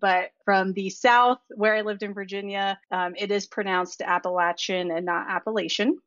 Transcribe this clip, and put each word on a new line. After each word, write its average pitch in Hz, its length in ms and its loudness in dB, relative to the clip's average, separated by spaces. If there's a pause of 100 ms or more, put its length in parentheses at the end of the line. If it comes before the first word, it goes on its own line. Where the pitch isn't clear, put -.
but 185 300 2 (140)
from 190 280 2
the 190 180 -4
South, 247 480 4 (160)
where 214 200 2
I 214 80 0
lived 208 200 -6
in 202 120 -8
Virginia, 196 640 -4 (120)
um, 180 260 -2
it 196 140 -6
is 202 160 0
pronounced 185 560 -2
Appalachian 180 880 0
and 170 160 -2
not 175 220 -2
Appalachian. 208 800 -2